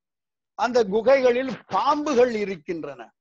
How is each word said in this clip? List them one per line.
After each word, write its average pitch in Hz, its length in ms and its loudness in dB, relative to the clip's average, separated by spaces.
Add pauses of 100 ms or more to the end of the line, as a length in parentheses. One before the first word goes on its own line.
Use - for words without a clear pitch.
(540)
அந்த 233 300 0
குகைகளில் 247 680 2
பாம்புகள் 247 840 0
இருக்கின்றன. 165 840 -10